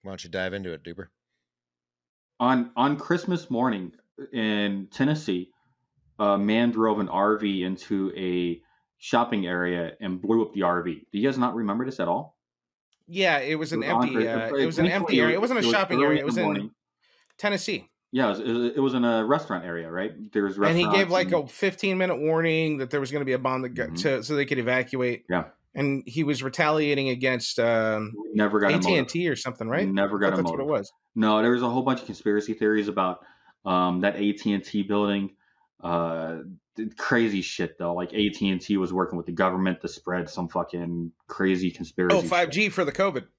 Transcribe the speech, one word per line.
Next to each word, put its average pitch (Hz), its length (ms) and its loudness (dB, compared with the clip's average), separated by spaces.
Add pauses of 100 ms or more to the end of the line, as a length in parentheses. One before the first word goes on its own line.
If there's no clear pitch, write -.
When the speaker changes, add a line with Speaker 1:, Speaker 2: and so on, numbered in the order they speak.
Speaker 1:
Why 98 80 -14
don't 92 120 -14
you 87 60 -16
dive 92 240 -4
into 95 200 -6
it, 73 100 -12
Duper? 87 240 -14 (1300)
Speaker 2:
On, 123 360 2
on 143 220 2
Christmas 175 540 -2
morning 113 400 -2 (420)
in 104 580 0
Tennessee, 131 580 -2 (720)
a 101 180 4
man 113 340 2
drove 110 280 2
an 98 100 -2
R 104 280 2
V 98 260 0
into 95 520 -2
a 90 460 -2 (360)
shopping 117 500 0
area 87 520 -2
and 92 220 -6
blew 113 220 4
up 107 100 -6
the 98 100 0
R 87 200 2
V. 82 280 -6
Do 101 80 -4
you 120 80 2
guys 131 100 0
not 123 180 0
remember 113 300 -2
this 135 140 -8
at 85 80 0
all? 110 300 -4 (680)
Speaker 3:
Yeah, 170 320 2
it 143 160 -2
was 156 180 -4
an 113 100 -2
Speaker 2:
It 135 40 -4
was 131 80 0
on 120 80 2
Speaker 3:
empty, 120 120 0
Speaker 2:
Chris-, 113 120 2
Speaker 3:
uh, 113 280 -2
Speaker 2:
it 139 60 2
Speaker 3:
it 147 40 4
was 160 140 -2
an 165 60 4
Speaker 2:
was 180 80 2
Speaker 3:
empty 190 260 2
area. 113 160 4
It 196 60 0
wasn't 240 180 0
a 196 40 0
Speaker 2:
it - 20 2
was - 80 4
Speaker 3:
shopping 190 240 2
Speaker 2:
early 139 80 4
Speaker 3:
area. 151 120 2
It 139 40 0
Speaker 2:
in 139 60 -4
Speaker 3:
was 117 80 0
Speaker 2:
the - 60 0
Speaker 3:
in - 60 2
Speaker 2:
morning. 107 240 -4 (680)
Speaker 3:
Tennessee. 196 500 -4 (260)
Speaker 2:
Yeah, 127 120 2
it 107 40 2
was, 98 120 -2
it 123 100 -4
was, 120 240 0
it 139 40 0
was 135 160 2
in 120 100 2
a 113 200 2
restaurant 113 380 -2
area, 85 260 -8
right? 92 220 -6 (220)
There's 98 240 0
Speaker 3:
And 101 200 4
he 175 60 4
gave, 190 260 2
Speaker 2:
restaurants - 20 0
Speaker 3:
like, 185 200 2
Speaker 2:
and 160 140 2
Speaker 3:
a - 20 -16
fifteen-minute 185 720 -2
warning 160 600 0
that 127 100 -4
there 143 100 -2
was 131 120 -4
gonna 143 140 -2
be 131 80 0
a 127 60 0
bomb 131 220 -2
that 127 80 -6
got 123 200 -6
Speaker 2:
Mm-hmm. 82 80 -8
Speaker 3:
to, 131 260 0
so 147 120 -4
they 143 100 2
could 143 140 -2
evacuate. 123 720 0
Speaker 2:
Yeah. 87 160 0 (280)
Speaker 3:
And 139 320 -2
he 143 200 -2
was 135 180 0
retaliating 147 640 2
against, 127 500 -2
um, 110 600 2
Speaker 2:
We 110 160 -10
never 104 260 4
got 196 120 4
a - 20 4
motive. 190 120 2
Speaker 3:
A - 40 2
T 180 80 4
and 123 100 2
T 170 220 -2
or 127 80 -2
something, 113 320 -6
right? 147 180 0
Speaker 2:
We 95 60 -2
never 98 240 0
Speaker 3:
I - 20 0
Speaker 2:
got 101 120 4
Speaker 3:
thought - 20 0
Speaker 2:
a - 100 0
Speaker 3:
that's 85 80 0
what 82 80 -2
Speaker 2:
motive. 135 80 -2
Speaker 3:
it 151 120 0
was. 98 120 -8 (240)
Speaker 2:
No, 107 260 4
there 120 100 4
was 120 120 2
a 120 60 0
whole 123 140 0
bunch 127 180 0
of - 60 -14
conspiracy 104 460 -2
theories 107 360 2
about, 95 300 0 (460)
um, 90 360 2
that 101 160 2
A 101 160 2
T 104 200 -2
and 98 100 0
T 101 200 -2
building. 101 480 0 (500)
Uh, 82 580 -2 (360)
th-, 107 220 -8
crazy 113 440 2
shit, - 380 -6
though. 87 160 -4
Like, 87 180 -4
A 104 180 2
T 98 180 -2
and 92 100 0
T 104 160 -2
was 92 160 0
working 90 240 0
with 85 120 -6
the 87 40 -8
government 92 500 0
to 85 60 -8
spread 87 420 -6
some 87 200 -6
fucking 85 640 -6 (140)
crazy 92 440 0
conspiracy - 460 0
Speaker 3:
Oh, - 40 4
Speaker 2:
shit. - 80 -2
Speaker 3:
five 175 200 2
G 202 180 2
for 185 160 -2
the 143 80 -2
covid. 185 360 -2 (120)